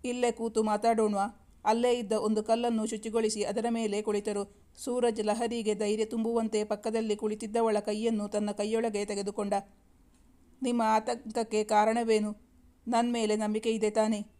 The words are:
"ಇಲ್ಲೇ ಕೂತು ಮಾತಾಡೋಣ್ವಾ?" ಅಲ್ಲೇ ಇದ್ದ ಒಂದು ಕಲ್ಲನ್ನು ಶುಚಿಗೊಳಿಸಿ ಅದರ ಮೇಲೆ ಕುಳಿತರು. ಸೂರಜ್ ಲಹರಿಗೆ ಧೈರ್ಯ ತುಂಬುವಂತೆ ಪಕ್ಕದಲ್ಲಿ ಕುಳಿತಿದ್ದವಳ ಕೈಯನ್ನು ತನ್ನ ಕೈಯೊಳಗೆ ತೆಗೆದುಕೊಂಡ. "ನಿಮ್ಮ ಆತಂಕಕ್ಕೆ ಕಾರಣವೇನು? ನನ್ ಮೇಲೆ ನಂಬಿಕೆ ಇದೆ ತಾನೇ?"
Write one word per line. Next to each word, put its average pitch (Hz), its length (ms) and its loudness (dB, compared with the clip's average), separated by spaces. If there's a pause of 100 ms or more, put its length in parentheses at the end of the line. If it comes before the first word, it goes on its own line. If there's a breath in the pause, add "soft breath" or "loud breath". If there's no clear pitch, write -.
"ಇಲ್ಲೇ 247 260 0
ಕೂತು 226 320 -2
ಮಾತಾಡೋಣ್ವಾ?" 214 800 0 (200)
ಅಲ್ಲೇ 233 280 4
ಇದ್ದ 220 200 -2
ಒಂದು 214 300 0
ಕಲ್ಲನ್ನು 226 440 0
ಶುಚಿಗೊಳಿಸಿ 220 560 -2
ಅದರ 220 280 -2
ಮೇಲೆ 214 320 -2
ಕುಳಿತರು. 208 540 -4 (220)
ಸೂರಜ್ 240 460 0
ಲಹರಿಗೆ 220 500 0
ಧೈರ್ಯ 214 300 0
ತುಂಬುವಂತೆ 220 600 0
ಪಕ್ಕದಲ್ಲಿ 214 520 -2
ಕುಳಿತಿದ್ದವಳ 214 640 0
ಕೈಯನ್ನು 214 500 -2
ತನ್ನ 208 220 -2
ಕೈಯೊಳಗೆ 214 540 -2
ತೆಗೆದುಕೊಂಡ. 202 500 -4 (1080)
"ನಿಮ್ಮ 240 240 0
ಆತಂಕಕ್ಕೆ 220 760 0
ಕಾರಣವೇನು? 214 720 4 (520)
ನನ್ 240 240 2
ಮೇಲೆ 214 240 2
ನಂಬಿಕೆ 220 360 0
ಇದೆ 214 180 2
ತಾನೇ?" 214 360 0 (140)